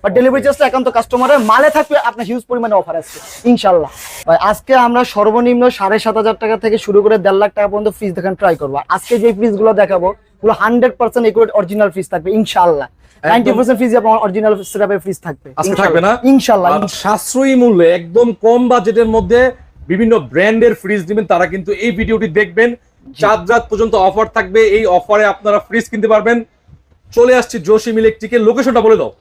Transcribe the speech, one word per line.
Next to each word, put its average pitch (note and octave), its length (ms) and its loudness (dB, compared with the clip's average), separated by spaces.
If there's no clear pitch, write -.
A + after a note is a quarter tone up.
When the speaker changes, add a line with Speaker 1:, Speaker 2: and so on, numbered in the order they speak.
Speaker 1:
But G3+ 140 -2
ডেলিভারি C4 280 2
চার্জটা C#4 240 0
একান্ত B3+ 260 -2
কাস্টমারের, B3+ 440 0
মালে C#4 260 4
থাকবে D4+ 180 -2
আপনার A3+ 200 -8
হিউজ A#3+ 200 -6
পরিমাণে A#3 320 -2
অফার E3 200 -10
আছে - 160 -18
ইনশাআল্লাহ। F3+ 400 2
ভাই, E3 100 2
আজকে G#3+ 240 -2
আমরা A#3+ 140 0
সর্বনিম্ন A#3+ 500 2
সাড়ে G3 280 -2
সাত G#3+ 160 -2
হাজার A3 220 0
টাকা A3 200 0
থেকে A3 220 0
শুরু G3+ 200 2
করে G#3+ 100 4
দেড় G3 160 2
লাখ G#3 160 0
টাকা G#3 140 0
পর্যন্ত G#3+ 260 -2
ফ্রিজ G3+ 200 -6
দেখেন F#3 240 -4
ট্রাই F3+ 200 2
করবো। C3+ 200 -6
আর - 40 -14
আজকে G#3+ 180 -4
যে A#3 140 4
ফ্রিজগুলো A3 340 0
দেখাবো, F#3 260 0
ওগুলো G#3+ 220 0
হান্ড্রেড A#3 380 0
পার্সেন্ট A#3 300 -2
একুরেট G#3+ 200 0
অরিজিনাল G3+ 340 -2
ফ্রিজ F#3+ 200 -8
থাকবে E3+ 160 -6
ইনশাআল্লাহ। F3 500 0
Speaker 2:
একদম। - 420 -8
Speaker 1:
নাইনটি A#3+ 260 2
পার্সেন্ট A#3+ 220 0
ফ্রিজ A#3 220 0
এবং A3 100 0
অরিজিনাল G#3+ 280 0
সেটআপের F#3+ 320 -2
ফ্রিজ F#3+ 140 -8
থাকবে D3 220 -14
Speaker 2:
আজকে C3 100 -10
Speaker 1:
ইনশাআল্লাহ। F#3 240 -2
Speaker 2:
থাকবে E3+ 240 2
না? G#3+ 40 2
Speaker 1:
ইনশাআল্লাহ। G#3 440 2
Speaker 2:
আর G3 80 -2
সাশ্রয়ী C4 600 -2
মূল্যে, F#3+ 260 4
একদম F3+ 280 0
কম A#3+ 160 4
বাজেটের A3+ 440 0
মধ্যে A3 240 2
বিভিন্ন A3 220 2
ব্র্যান্ডের A3 500 2
ফ্রিজ G3 280 -4
নেবেন, G#3 220 -2
তারা F3+ 220 2
কিন্তু G3 180 -8
এই A#3+ 140 0
ভিডিওটি A3 280 -2
দেখবেন। G#3+ 320 0
Speaker 1:
জি। - 500 -14
Speaker 2:
চাঁদ G#3+ 200 2
রাত A#3 180 2
পর্যন্ত G#3+ 240 -2
অফার G#3+ 200 0
থাকবে, G3 220 0
এই A3 60 0
অফারে G#3 260 0
আপনারা G#3 340 -2
ফ্রিজ A#3 240 -4
কিনতে G#3+ 220 -4
পারবেন। A3 240 0
চলে B3 240 4
আসছি A#3+ 160 -6
জসিম A3 340 0
ইলেকট্রিকের, A3 460 0
লোকেশনটা A#3 380 2
বলে A3 160 4
দাও। A2 200 -6